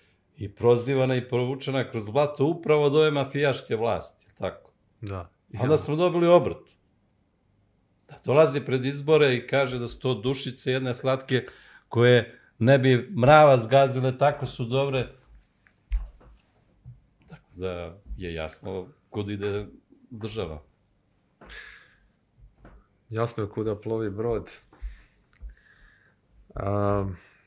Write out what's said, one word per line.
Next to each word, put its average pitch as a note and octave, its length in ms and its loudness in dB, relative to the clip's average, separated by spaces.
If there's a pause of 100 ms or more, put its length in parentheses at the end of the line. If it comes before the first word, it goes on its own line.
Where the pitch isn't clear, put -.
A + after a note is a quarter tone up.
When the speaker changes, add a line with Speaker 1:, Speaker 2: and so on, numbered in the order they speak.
(380)
Speaker 1:
I G2 120 -10
prozivana C3 680 2
i B2+ 140 -4
provučena C3 640 -4
kroz G#2+ 180 -8
blato C#3 360 0
upravo D#3 380 2
od C#3+ 120 2
ove D#3 160 4
mafijaške C#3 640 -2
vlasti, G#2+ 500 -4
je - 40 -20
li - 80 -20
tako? - 340 -10 (300)
Speaker 2:
Da. G2 180 -10 (340)
Speaker 1:
A - 80 -8
onda C#3 120 2
Speaker 2:
Ja. D3+ 40 6
Speaker 1:
smo D3 180 -4
dobili E3+ 320 0
obrat. D3+ 300 4 (1500)
Da - 80 -20 (100)
dolazi C#3+ 400 4
pred C3 200 -2
izbore C#3+ 500 2
i A#2 120 -6
kaže C3 320 -2
da A#2+ 80 -6
su - 120 -14
to B2+ 140 -2
dušice B2+ 580 -4
jedne B2+ 220 -2
slatke C3 520 -2 (440)
koje A#2+ 500 4 (200)
ne C3 200 6
bi B2+ 420 2
mrava C#3+ 360 8
zgazile, B2+ 600 2
tako C#3+ 280 0
su B2 200 -8
dobre. C3 420 -2 (2250)
Tako - 260 -20
da F2 460 -10 (160)
je F2+ 160 -10
jasno F2+ 540 -10 (220)
kud G2+ 200 -8
ide G2+ 380 -6 (420)
država. G2+ 540 -10 (2500)
Speaker 2:
Jasno A2+ 340 -4
je G2+ 60 -6
kuda G#2+ 260 -4
plovi A2 340 -6
brod. G#2+ 420 -6 (2000)
A, G2+ 500 -2 (420)